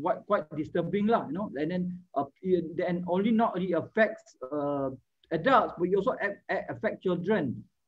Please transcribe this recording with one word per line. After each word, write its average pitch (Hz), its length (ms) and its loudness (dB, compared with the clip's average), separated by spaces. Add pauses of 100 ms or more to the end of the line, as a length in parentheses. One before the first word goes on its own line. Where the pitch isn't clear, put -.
what, 165 240 -2
quite 202 180 2 (120)
disturbing 175 500 -2
lah, 226 220 2
you 135 40 -6
know. 196 240 -4
And 156 140 -2
then, 180 280 -2 (160)
uh, 139 100 0 (180)
it, 180 340 0
then 180 320 -2
only 196 220 2
not 220 260 2
only 180 160 -2
affects, - 640 0 (160)
uh, 143 380 -2 (400)
adults, 180 480 4
but 180 100 0
it 185 60 2
also 196 260 2
a-, 202 160 -2 (140)
a-, 185 180 -2
affect 151 340 -4
children, 175 600 0 (260)